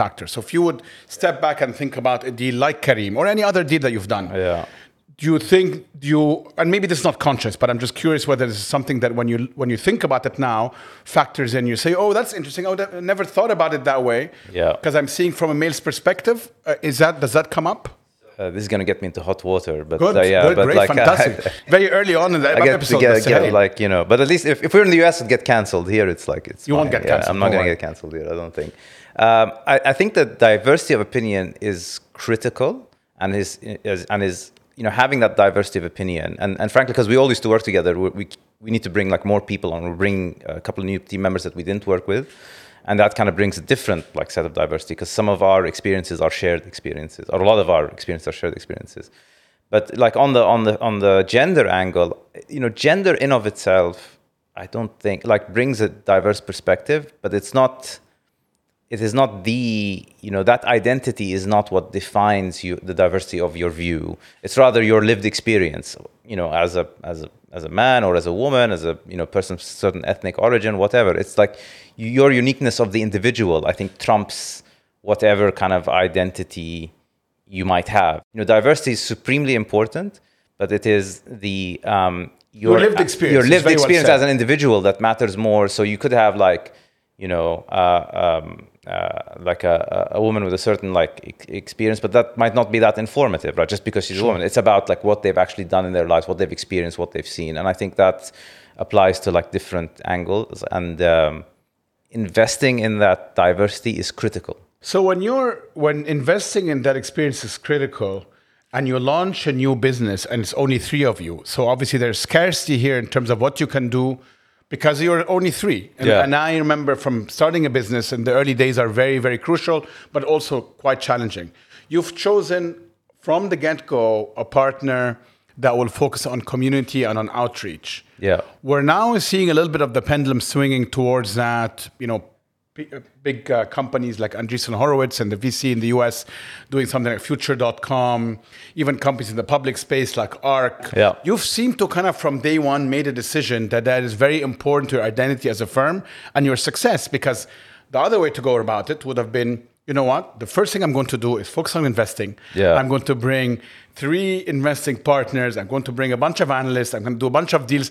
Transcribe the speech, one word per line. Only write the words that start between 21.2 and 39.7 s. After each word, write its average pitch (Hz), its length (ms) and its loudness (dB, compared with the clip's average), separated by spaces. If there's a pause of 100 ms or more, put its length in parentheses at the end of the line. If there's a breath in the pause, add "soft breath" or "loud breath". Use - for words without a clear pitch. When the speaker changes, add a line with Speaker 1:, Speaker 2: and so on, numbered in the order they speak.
Speaker 2:
I, - 300 -8
Speaker 1:
Very 190 120 6 (100)
early 196 240 2
on 185 140 2
in 151 80 2
the 139 40 4
Speaker 2:
I 156 200 4
get, 131 120 6
Speaker 1:
episode, 131 200 2
Speaker 2:
get, 123 120 8
Speaker 1:
that's 110 220 4
Speaker 2:
get, - 80 6
Speaker 1:
hey. 110 80 2 (120)
Speaker 2:
like, 98 120 2 (100)
you 101 80 2
know, 87 180 4
but - 140 6
at 139 80 0
least 170 200 2
if, 131 140 0
if 156 60 -2
we're 202 160 8
in 175 80 4
the 165 80 6
U - 80 8
S, - 80 -2
it'd 117 160 -6
get - 80 -2
canceled. 101 420 2 (100)
Here, 101 180 4
it's - 180 -12
like, - 200 -6
it's - 140 -20
Speaker 1:
You 143 100 0
won't 151 140 0
Speaker 2:
fine. 120 120 0
Speaker 1:
get - 60 -
Speaker 2:
Yeah, 78 80 4
Speaker 1:
canceled, 80 160 0
Speaker 2:
I'm 98 60 -2
not 98 80 2
Speaker 1:
don't 92 60 2
Speaker 2:
gonna 92 160 2
Speaker 1:
worry. 85 80 0
Speaker 2:
get - 120 -10
canceled 78 260 -14
here, 78 200 -8
I - 60 -6
don't 85 200 -12
think. 78 100 -6 (560 loud breath)
Um, 113 200 6 (280)
I, - 20 4 (160)
I - 60 -
think 208 200 2
that 139 100 4 (100)
diversity 120 560 4
of 107 80 2
opinion 104 420 -2 (260)
is 87 300 -10 (240)
critical, 120 460 -2 (500)
and 95 80 -2 (140)
is, - 160 -8 (340)
is, 87 200 -6
and 101 180 0
is, 87 60 -8 (420)
you 120 60 -10
know, 104 100 -2 (100)
having 135 160 0
that 110 160 4
diversity 98 460 2
of - 20 -10
opinion, 87 540 -6
and, 98 220 -4
and 104 120 -2
frankly, 127 220 2
'cause 113 140 2
we 120 120 4
all 135 80 6
used 120 140 0
to 110 80 0
work 110 200 4
together, 90 280 2
we, 92 100 -2 (120)
we, 101 40 -8 (400)
we 110 60 -10
need 113 180 -2
to 87 80 -10
bring, 98 140 0
like, 95 160 0
more 101 160 0 (100)
people 92 220 -6